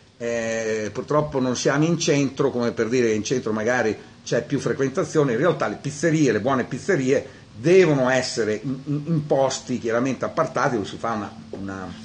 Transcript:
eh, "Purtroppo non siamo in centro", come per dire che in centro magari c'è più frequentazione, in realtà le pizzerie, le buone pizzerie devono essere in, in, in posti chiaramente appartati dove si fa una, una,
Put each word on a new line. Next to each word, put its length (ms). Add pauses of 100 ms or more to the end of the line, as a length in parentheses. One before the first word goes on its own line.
(180)
eh, 760
"Purtroppo 460
non 180
siamo 260
in 160
centro", 520
come 200
per 160
dire 200
che 60
in 100
centro 280
magari 440 (300)
c'è 180
più 160
frequentazione, 760
in 40
realtà 300
le 120
pizzerie, 520
le 100
buone 220
pizzerie 800 (120)
devono 540
essere 540
in, 220
in, 200
in 220
posti 520
chiaramente 460
appartati 500
dove 120
si 100
fa 140
una, 200 (200)
una, 420 (120)